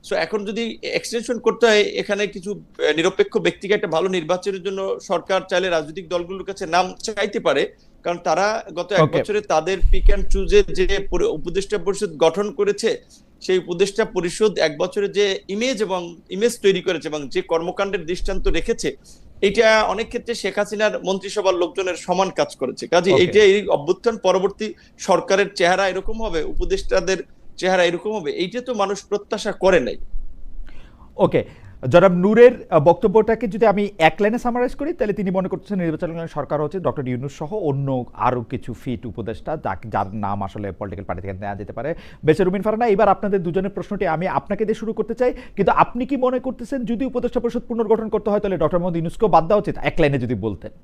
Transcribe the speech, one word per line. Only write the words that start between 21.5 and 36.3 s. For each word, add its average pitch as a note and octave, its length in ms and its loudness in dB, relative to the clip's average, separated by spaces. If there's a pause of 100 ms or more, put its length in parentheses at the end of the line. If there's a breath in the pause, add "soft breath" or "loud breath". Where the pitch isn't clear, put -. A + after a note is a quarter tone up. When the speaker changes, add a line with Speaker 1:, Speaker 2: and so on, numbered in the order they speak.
Speaker 1:
লোকজনের F3 400 -2
সমান F#3 340 0
কাজ - 260 -2
করেছে। - 320 -6
কাজেই F3 260 4
Speaker 2:
ওকে। F3 100 6
Speaker 1:
এইটা, F#3 160 4
এই G3+ 280 6
অভ্যুত্থান A3+ 500 0
পরবর্তী F#3+ 560 0 (240 soft breath)
সরকারের F3+ 580 2
চেহারা F#3 340 2
এরকম G3+ 340 -4
হবে, E3+ 200 -2
উপদেষ্টাদের F3+ 760 0 (400)
চেহারা F#3 280 2
এরকম F3 260 -2
হবে, F3 200 -6
এইটা F#3+ 300 -6
তো B3+ 120 -8
মানুষ G3 320 -4
প্রত্যাশা G#3 460 -6
করে F3+ 280 4
নাই। A2+ 180 -4 (1200 soft breath)
Speaker 2:
ওকে, D#3+ 260 4 (460 loud breath)
জনাব F3 220 8
নূরের, A3 400 8 (180)
আহ, E3+ 100 6
বক্তব্যটাকে G#3+ 680 4
যদি G#3 180 0
আমি G3+ 320 4
এক D#3+ 240 4
লাইনে G#3+ 180 0
সামারাইজ B3 360 -2
করি, D#4 180 -6
তাহলে G#3 200 -2
তিনি G3 180 -2
মনে F#3 180 -2
করছেন F#3+ 300 -6
নির্বাচন E3 480 -4
সরকার D3 340 -4